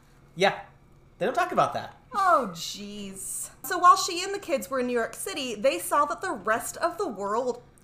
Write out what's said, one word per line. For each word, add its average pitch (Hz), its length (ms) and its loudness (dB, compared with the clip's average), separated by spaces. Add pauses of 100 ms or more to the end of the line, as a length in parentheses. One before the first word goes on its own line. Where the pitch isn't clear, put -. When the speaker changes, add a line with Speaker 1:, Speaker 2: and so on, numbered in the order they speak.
(360)
Speaker 1:
Yeah, 185 240 4 (580)
they 175 80 -2
don't 247 80 0
talk 349 200 0
about 151 200 4
that. - 240 -10 (160)
Speaker 2:
Oh, 339 400 2
jeez. 196 960 -10 (140)
So 359 160 -2
while 359 180 10
she 359 240 -4
and 392 140 -4
the 403 40 -4
kids 269 300 -4
were 262 120 -2
in 247 40 0
New 247 80 -2
York 226 220 -2
City, 269 400 -6
they 277 240 2
saw 302 260 2
that 339 160 -4
the 370 120 -4
rest 220 440 -2
of 339 220 -2
the 403 80 -2
world 226 560 -4 (200)